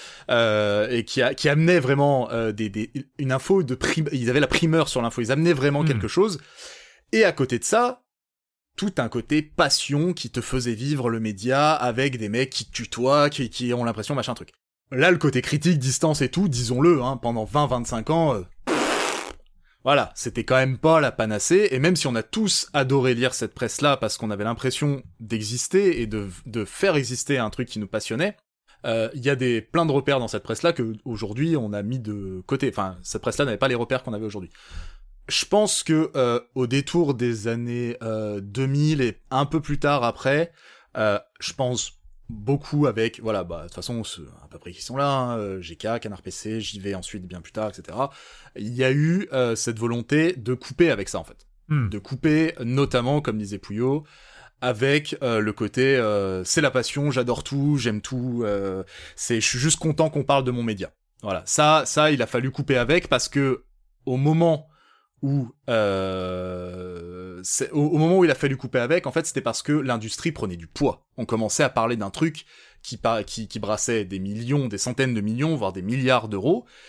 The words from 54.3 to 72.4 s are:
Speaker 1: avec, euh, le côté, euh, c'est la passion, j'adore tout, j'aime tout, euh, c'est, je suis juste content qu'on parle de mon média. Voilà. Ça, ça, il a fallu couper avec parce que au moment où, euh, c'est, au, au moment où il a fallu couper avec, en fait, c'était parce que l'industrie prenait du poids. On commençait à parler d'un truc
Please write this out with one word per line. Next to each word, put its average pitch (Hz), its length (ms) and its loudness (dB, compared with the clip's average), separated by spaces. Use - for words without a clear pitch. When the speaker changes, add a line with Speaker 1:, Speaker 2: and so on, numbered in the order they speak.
Speaker 1:
avec, 131 600 0
euh, 117 180 2
le 107 140 0
côté, 127 440 2
euh, 98 460 0
c'est 160 180 0
la 139 100 2
passion, 143 400 -2
j'adore 123 320 -2
tout, 143 340 0
j'aime 110 240 -2
tout, 123 420 -4
euh, 98 400 -2
c'est, 113 260 -2
je - 60 0
suis 123 120 -2
juste 151 200 2
content 156 300 2
qu'on 147 140 -2
parle 139 200 4
de 127 80 0
mon 123 120 -2
média. 107 280 -4
Voilà. 95 240 -4
Ça, 151 400 6
ça, 151 260 4
il 131 100 4
a 110 60 0
fallu 127 240 -2
couper 139 260 0
avec 131 300 2
parce 127 200 2
que 135 380 0
au 127 120 0
moment 156 500 4
où, 139 280 0
euh, 90 1700 -4
c'est, - 300 -4
au, 151 100 0
au 156 160 2
moment 170 220 6
où 180 60 8
il 156 60 6
a - 40 0
fallu 135 220 0
couper 131 200 -4
avec, 139 300 0
en 123 40 -4
fait, 165 140 -2
c'était - 160 -4
parce - 220 -4
que - 80 -2
l'industrie 127 600 -2
prenait 92 260 -6
du 85 100 -16
poids. - 400 -2
On 120 80 -6
commençait 110 380 0
à 131 60 2
parler 117 260 0
d'un 101 160 -4
truc - 340 -2